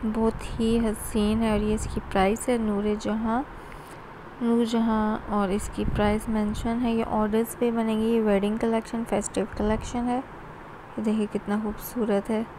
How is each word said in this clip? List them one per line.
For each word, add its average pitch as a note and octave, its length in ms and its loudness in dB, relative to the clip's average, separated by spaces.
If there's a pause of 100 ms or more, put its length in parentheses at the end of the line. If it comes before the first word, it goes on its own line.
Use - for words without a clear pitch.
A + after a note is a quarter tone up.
बहुत A3 380 2
ही A3+ 360 2
हसीन A3 600 0
है। A3+ 140 2
और G#3 60 4
ये G#3+ 160 2
इसकी - 260 -4
प्राइस G3+ 480 2
है B3 100 2
नूर G#3 360 2
जहाँ, A3 520 0 (960)
नूर A#3 220 4
जहाँ A3+ 680 2
और G3+ 200 2
इसकी G#3 340 -2
प्राइस G#3+ 440 2
मेंशन G#3+ 420 0
है। A#3 260 0
ये A3+ 60 2
ऑर्डर्स A3 520 0
पे A#3+ 160 2
बनेगी। A3 340 0
ये A3+ 160 4
वेडिंग G#3 380 2
कलेक्शन, A3+ 460 0
फेस्टिव G#3 440 -2 (100)
कलेक्शन G#3+ 400 0
है। B3 200 0
ये - 840 -10
देखिए G#3+ 240 2
कितना G#3 360 -2
खूबसूरत G#3 680 -2
है। A3 160 0 (120)